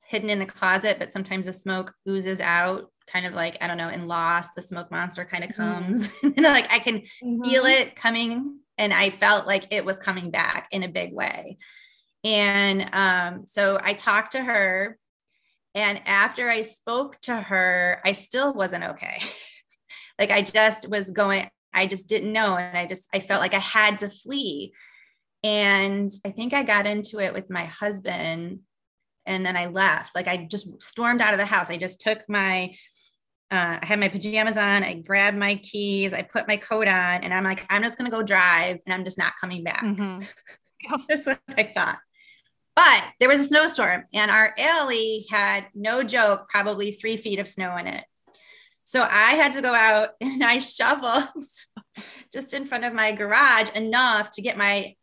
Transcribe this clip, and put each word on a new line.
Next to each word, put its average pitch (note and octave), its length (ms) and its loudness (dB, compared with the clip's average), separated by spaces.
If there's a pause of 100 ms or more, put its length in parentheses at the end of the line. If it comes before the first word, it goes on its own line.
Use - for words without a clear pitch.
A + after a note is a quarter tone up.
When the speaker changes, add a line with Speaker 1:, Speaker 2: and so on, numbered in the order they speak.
Speaker 1:
hidden G#3 240 -4
in G3+ 80 0
the F#3+ 80 -4
closet, F#3+ 500 0
but - 160 -10
sometimes F#3+ 320 -6
the F3+ 80 -10
smoke F#3 400 -6 (140)
oozes F#3+ 340 -2
out, F3 500 0 (140)
kind F3+ 220 -4
of F3 80 -8
like, E3+ 260 -4
I F3 60 -4
don't F3 100 -4
know, E3+ 120 -6
in E3+ 180 -8
Lost, E3+ 480 -2
the F3+ 80 -10
smoke F3 260 -10
monster F3 340 -6
kind F3 200 -8
of F3 80 -12
Speaker 2:
Mm-hmm. F3+ 340 -4
Speaker 1:
comes. G#3 320 0
<laughs> - 60 -10
And, C#4 180 4
like, C#4+ 300 6
I - 80 4
can A3 240 -4 (400)
feel C4 200 4
Speaker 2:
Mm-hmm. C4 40 6
Speaker 1:
it C4 280 4
coming. A#3 640 -4 (200)
And G#3 120 2
I F#3+ 200 2
felt G3+ 340 2
like G3 260 -2
it G3+ 140 -2
was F#3+ 140 -4
coming F3+ 320 -6
back - 400 -2
in F#3+ 120 -4
a F3+ 40 -6
big F3 260 -6
way. - 440 -6 (680)
And, G3+ 680 2
um, F#3 520 0
so G3 380 0
I G3+ 100 0
talked G#3+ 400 0
to C4 100 -4
her, G3+ 540 0 (800)
and G3+ 320 -2
after A3 420 2
I A3+ 120 0
spoke A#3+ 600 -6
to A#3+ 180 -4
her, F#3 640 0
I G3 100 2
still C4 400 -2
wasn't F#3 320 -4
okay. - 420 -10
<laughs> - 40 -12 (840)
Like, G3+ 140 2
I G3+ 100 4
just G#3+ 480 2
was G3 220 -4
going, G3 380 0 (240)
I F#3+ 140 0
just F#3+ 220 -6
didn't G#3+ 240 0
know. G#3+ 240 2
And F3+ 200 -4
I F3 100 -2
just, F#3 260 -8
I G3 80 -2
felt F#3+ 180 0
like F#3+ 140 0
I G3 60 4
had G#3 400 2
to G3+ 100 -4
flee. G3+ 640 -8 (680)
And G3+ 680 2 (140)
I G3+ 60 -6
think A#3 220 -6
I C#4 100 0
got G#3 220 2
into G#3 340 -4
it F#3+ 140 -2
with - 160 -10
my F3 140 -6
husband, F3 960 -6 (680)
and F#3+ 200 -2
then F#3 100 -2
I F3 120 -2
left. F3 480 0
Like, F3+ 120 -4
I F3+ 240 -4
just G3 320 -8
stormed A#3+ 380 0
out G#3+ 120 4
of G3 60 0
the G3+ 60 0
house. G3 240 0
I F3 80 -4
just F#3 240 -6
took A3 260 0
my, F#3+ 460 -2 (760)
uh, F3 320 -2
I - 40 -8
had G#3 160 0
my G3 80 2
pajamas G#3+ 480 -2
on, G3+ 260 2
I F#3 120 -4
grabbed G3 420 0
my G3+ 180 0
keys, G3+ 580 -2
I F#3+ 100 -4
put - 260 -6
my G#3 80 2
coat G#3+ 320 0
on, F3+ 340 0
and F3+ 100 -4
I'm F#3+ 120 0
like, F#3+ 240 -4
"I'm G3+ 120 2
just A#3 160 -2
gonna B3 120 -4
go A3+ 120 -4
drive, F3+ 640 2
and F#3+ 80 -4
I'm F#3 120 -4
just F#3 120 -8
not F3+ 220 -2
coming F3+ 240 -8
back." - 200 -4
Speaker 2:
Mm-hmm. G3 420 -4
Speaker 1:
<laughs> - 60 -18 (520)
Speaker 2:
Yeah. D4 140 -6 (120)
Speaker 1:
That's D4+ 180 0
what C4 120 -2 (180)
I G#3+ 60 2
thought. G3+ 340 -2 (800)
But D4+ 280 10 (160)
there B3+ 100 6
was C#4+ 120 8
a - 40 4
snowstorm, C4 580 2 (100)
and G#3 180 2
our G#3+ 260 4
alley A#3 720 0
had, G3+ 440 0
no A3 300 -2
joke, G#3+ 460 2
probably G3+ 420 -2
three G#3+ 260 -4
feet G#3 220 -4
of G3 80 -6
snow F3+ 300 -6
in F3 100 -8
it. - 160 -10 (840)
So B3+ 180 2
I G#3+ 320 4
had D4 180 4
to C4+ 80 -6
go B3 140 0
out A3 400 4
<laughs> - 60 -12
and C4 220 -2
I A#3+ 140 4
shoveled C4 680 0 (580)
<laughs> - 500 -18
just C4+ 220 -8
in C#4 100 -6
front B3 200 -4
of A#3 80 -4
my A3 180 0
garage A3 640 4
enough A3 560 2
to - 100 -10
get A3+ 160 -4
my G3+ 460 0